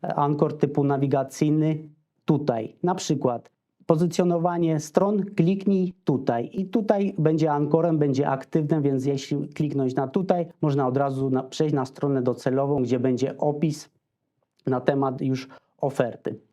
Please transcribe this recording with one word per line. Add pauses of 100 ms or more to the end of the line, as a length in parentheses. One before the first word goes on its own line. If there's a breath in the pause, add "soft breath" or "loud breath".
e,
ankor
typu
nawigacyjny (480)
tutaj.
Na
przykład (360)
pozycjonowanie
stron,
kliknij (100)
tutaj
i
tutaj
będzie
ankorem,
będzie
aktywnym,
więc
jeśli
kliknąć
na
tutaj, (140)
można
od
razu
na,
przejść
na
stronę
docelową,
gdzie
będzie
opis (760)
na
temat
już (300 loud breath)
oferty. (140)